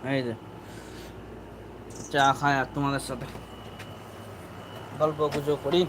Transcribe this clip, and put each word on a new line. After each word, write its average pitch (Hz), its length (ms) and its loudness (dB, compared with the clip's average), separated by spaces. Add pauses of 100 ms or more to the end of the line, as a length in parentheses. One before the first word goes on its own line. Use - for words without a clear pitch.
(120)
এই 135 140 4
যে, 113 80 0 (1800)
চা 139 120 8 (140)
খাই 143 220 6
আর 131 140 2
তোমাদের 139 340 2
সাথে 135 180 -4 (1700)
গল্প 151 180 4 (160)
গুজব 147 300 2
করি। 160 240 6